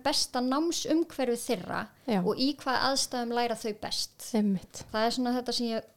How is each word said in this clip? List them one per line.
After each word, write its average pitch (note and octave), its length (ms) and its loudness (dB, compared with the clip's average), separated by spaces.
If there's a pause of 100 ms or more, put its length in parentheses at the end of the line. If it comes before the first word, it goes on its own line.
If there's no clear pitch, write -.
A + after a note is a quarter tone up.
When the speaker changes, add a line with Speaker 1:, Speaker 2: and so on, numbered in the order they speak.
Speaker 1:
besta - 380 0
námsumhverfi C#4+ 960 0
þeirra G#3+ 500 -4 (220)
Speaker 2:
Já. F#3+ 160 4
Speaker 1:
og G#3 140 2
í C#4 180 2
hvað B3+ 240 0
aðstæðum B3 540 0
læra A#3 200 0
þau G#3+ 260 -6
best. - 540 -6
Speaker 2:
Einmitt. G#3 580 2
Speaker 1:
Það A3 140 2
er A#3+ 40 4
svona B3 320 0
þetta B3 100 -4
sem A#3+ 140 0
ég A3+ 160 -2 (140)